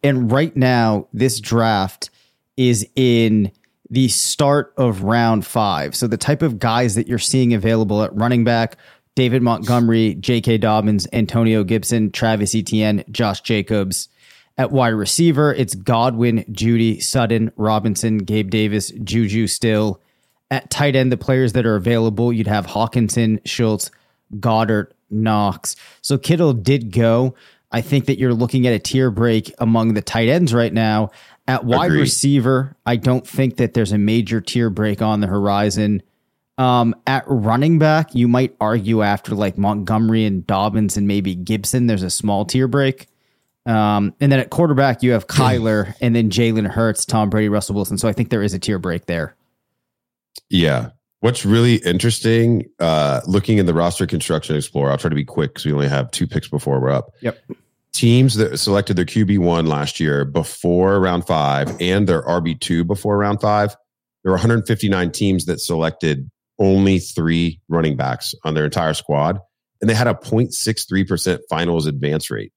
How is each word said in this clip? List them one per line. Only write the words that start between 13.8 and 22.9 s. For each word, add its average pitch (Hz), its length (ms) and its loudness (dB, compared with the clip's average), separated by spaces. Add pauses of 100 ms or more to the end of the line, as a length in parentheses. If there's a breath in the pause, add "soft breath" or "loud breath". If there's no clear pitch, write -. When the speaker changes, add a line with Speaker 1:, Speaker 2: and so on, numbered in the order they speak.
Speaker 1:
At 131 140 0
wide 127 200 2
receiver, 143 600 2
it's 113 220 -2
Godwin, 117 760 0
Jeudy, 113 480 0
Sutton, 113 560 0
Robinson, 107 640 0
Gabe 104 320 -2
Davis, 107 420 -2 (100)
Juju 107 460 0
still. 107 520 -2 (500)
At 131 200 -6
tight 143 240 0
end, 131 160 4
the 123 60 0
players 131 380 0
that 120 120 2
are 113 80 2
available, 113 580 0
you'd 110 140 -2
have 107 200 -2
Hawkinson, 113 800 0